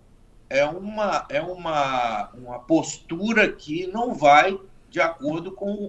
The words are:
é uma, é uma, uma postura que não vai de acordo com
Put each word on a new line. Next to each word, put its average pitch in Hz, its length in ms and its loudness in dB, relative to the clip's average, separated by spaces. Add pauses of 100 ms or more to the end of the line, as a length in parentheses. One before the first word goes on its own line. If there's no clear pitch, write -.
(500)
é 139 160 2
uma, 196 640 -2
é 143 120 -2
uma, 135 880 -2
uma 123 280 -14
postura 185 920 0
que 165 360 -8
não 226 280 -4
vai 151 440 6 (300)
de 170 100 -4
acordo 170 520 -2
com 202 200 -8 (180)